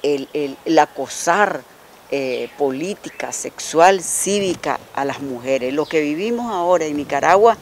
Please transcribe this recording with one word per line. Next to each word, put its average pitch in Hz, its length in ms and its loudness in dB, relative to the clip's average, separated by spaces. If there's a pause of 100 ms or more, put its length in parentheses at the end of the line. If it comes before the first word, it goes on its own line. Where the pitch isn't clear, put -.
el, 139 300 -2
el, 143 320 -6
el 160 120 4
acosar, 165 840 0 (480)
eh, 127 460 -4
política, 143 720 -4
sexual, 170 680 2
cívica 180 800 -4 (140)
a 139 120 -4
las 135 160 -6
mujeres. 131 520 -4
Lo 147 120 0
que 156 160 0
vivimos 220 500 -4
ahora 175 340 2
en 147 120 -4
Nicaragua 156 640 4